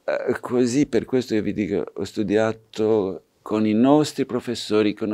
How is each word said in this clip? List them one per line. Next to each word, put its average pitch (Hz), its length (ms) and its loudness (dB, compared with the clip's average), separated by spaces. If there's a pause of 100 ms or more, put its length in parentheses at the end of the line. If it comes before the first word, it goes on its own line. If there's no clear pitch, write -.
eh, - 360 -2
così 123 480 0
per - 180 -2
questo 123 300 -2
io 104 80 0
vi 101 100 -4
dico, 95 300 -2 (100)
ho - 100 -6
studiato 107 1200 -2 (180)
con 107 260 0
i 107 60 2
nostri 139 520 4
professori 107 680 -2
che 110 180 -6